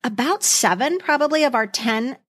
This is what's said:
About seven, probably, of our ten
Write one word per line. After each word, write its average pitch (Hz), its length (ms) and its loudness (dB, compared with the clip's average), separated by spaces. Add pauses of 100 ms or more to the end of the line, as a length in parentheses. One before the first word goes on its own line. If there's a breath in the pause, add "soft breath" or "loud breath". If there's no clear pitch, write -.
About 254 400 -2
seven, 240 540 2
probably, 302 480 2
of 247 100 0
our 220 120 0
ten 226 500 -4 (120)